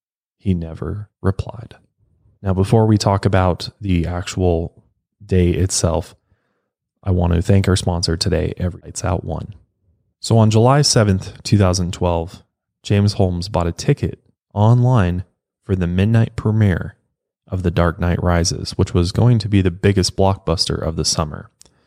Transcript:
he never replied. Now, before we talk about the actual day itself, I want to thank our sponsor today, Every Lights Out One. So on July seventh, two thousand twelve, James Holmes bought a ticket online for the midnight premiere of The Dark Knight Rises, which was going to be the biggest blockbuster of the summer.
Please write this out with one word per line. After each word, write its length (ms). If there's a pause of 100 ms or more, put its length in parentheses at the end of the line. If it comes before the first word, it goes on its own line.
(360)
he 160
never 560 (140)
replied. 540 (640)
Now, 100
before 340
we 120
talk 260
about 460 (100)
the 260
actual 800 (400)
day 260
itself, 640 (880)
I 100
want 200
to 80
thank 280
our 80
sponsor 400
today, 420
Every 240
Lights 220
Out 200
One. 300 (640)
So 180
on 140
July 320
seventh, 600
two 140
thousand 360
twelve, 500 (400)
James 320
Holmes 340
bought 180
a 60
ticket 460 (340)
online 720 (380)
for 140
the 100
midnight 500
premiere 600 (500)
of 160
The 80
Dark 280
Knight 240
Rises, 500
which 220
was 180
going 280
to 80
be 120
the 100
biggest 460
blockbuster 640
of 180
the 80
summer. 460 (360)